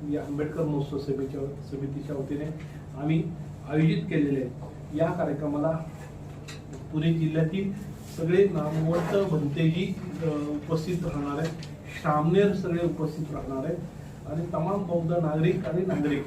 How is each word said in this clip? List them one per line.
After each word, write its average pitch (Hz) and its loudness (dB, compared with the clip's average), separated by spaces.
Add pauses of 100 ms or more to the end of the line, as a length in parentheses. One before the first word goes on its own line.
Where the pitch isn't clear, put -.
(120)
या 143 0
आंबेडकर 147 -2
महोत्सव 147 0
सभेच्या, 135 -2 (300)
समितीच्या 139 -6
वतीने 143 -4 (520)
आम्ही 156 2 (480)
आयोजित 156 4
केलेले 143 2
आहेत. 120 -2 (480)
या 165 4
कार्यक्रमाला 151 0 (1160)
पुणे 165 4
जिल्ह्यातील 165 2 (440)
सगळे 180 6
नामवंत 165 2
भंतेजी, 160 2 (280)
अ, - 0
उपस्थित 151 -2
राहणार 143 -2
आहेत, 165 -2 (480)
श्रामणेर 175 6
सगळे 170 0
उपस्थित 156 -2
राहणार 135 -4
आहेत 165 -2 (500)
आणि 156 -2
तमाम 185 0
बौद्ध 170 2
नागरिक 165 2
आणि 180 0
नागरिक 147 2